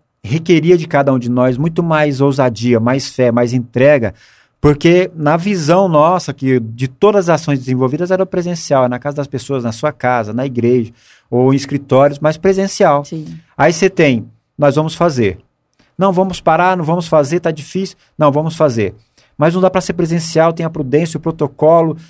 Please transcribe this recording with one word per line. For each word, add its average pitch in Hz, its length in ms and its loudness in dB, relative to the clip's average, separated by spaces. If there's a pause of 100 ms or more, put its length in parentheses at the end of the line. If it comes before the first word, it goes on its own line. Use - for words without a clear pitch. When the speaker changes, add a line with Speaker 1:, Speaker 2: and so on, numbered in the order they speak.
(220)
Speaker 1:
requeria 160 540 2
de 165 100 -2
cada 139 240 0
um 131 80 2
de 120 120 -4
nós 127 260 0
muito 165 260 -2
mais 151 380 0
ousadia, 123 580 2
mais 127 300 -2
fé, 123 240 0
mais 120 220 0
entrega, 123 580 2 (480)
porque 170 540 2
na 156 240 0
visão 185 500 0
nossa, 160 460 0
que 131 260 0
de 117 260 -6
todas 196 440 2
as 160 100 2
ações 143 200 -2
desenvolvidas 131 500 -2
era 185 120 0
o 185 40 -4
presencial, 165 640 -2
na 120 80 -6
casa 143 180 -8
das 143 120 -6
pessoas, 131 360 -6
na 117 80 -4
sua 147 200 -6
casa, 120 420 -2
na 123 100 -4
igreja, 120 480 0 (380)
ou 127 220 2
em 139 40 2
escritórios, 143 600 0
mas 156 180 -2
presencial. 190 680 0
Speaker 2:
Sim. 160 340 -14 (180)
Speaker 1:
Aí 143 160 2
você 185 180 2
tem, 131 360 0 (300)
nós 143 180 2
vamos 156 200 -2
fazer. 123 440 0 (580)
Não, 190 160 0
vamos 185 280 -2
parar, 175 360 2
não 170 80 -4
vamos 165 220 -2
fazer, 151 320 2
tá 170 120 -4
difícil. 180 460 -8 (200)
Não, 147 160 2
vamos 156 240 -2
fazer. 113 380 0 (420)
Mas 165 180 0
não 185 60 -2
dá 185 100 4
pra 185 100 -2
ser 185 120 -4
presencial, 165 600 0
tem 165 120 -6
a 165 60 -6
prudência, 160 480 -2
o - 20 -16
protocolo, 160 760 0 (140)